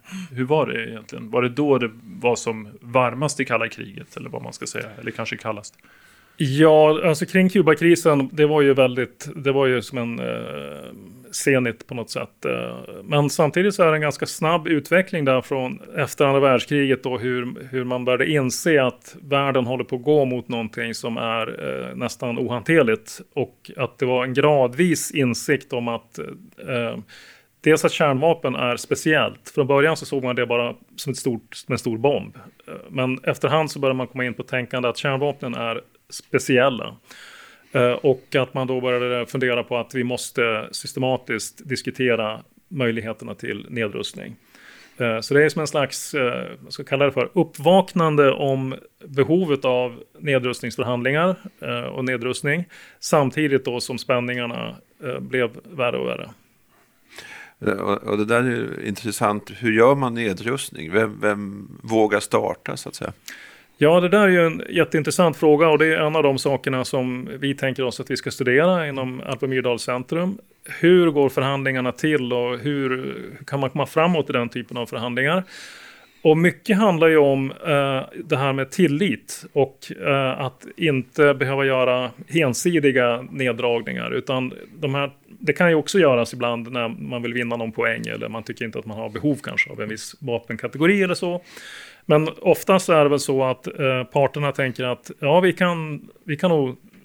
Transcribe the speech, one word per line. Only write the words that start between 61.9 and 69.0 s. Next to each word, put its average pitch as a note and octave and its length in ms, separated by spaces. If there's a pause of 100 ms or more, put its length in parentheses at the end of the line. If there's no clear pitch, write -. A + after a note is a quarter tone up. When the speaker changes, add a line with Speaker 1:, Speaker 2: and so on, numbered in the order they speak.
Speaker 3:
starta, - 560
så - 120
att - 60
säga? - 180 (640)
Speaker 2:
Ja, D#3+ 220
det F3 80
där G3+ 140
är G3+ 60
ju F3 180
en D#3+ 240
jätteintressant D#3 640
fråga D#3 320
och D3+ 100
det D#3 80
är D#3+ 120
en D#3 180
av D#3 60
de C#3 160
sakerna C3 460
som B2+ 440 (100)
vi C#3 160
tänker C3+ 280
oss A#2+ 180
att - 100
vi B2+ 60
ska - 140
studera D#3 580
inom C3 380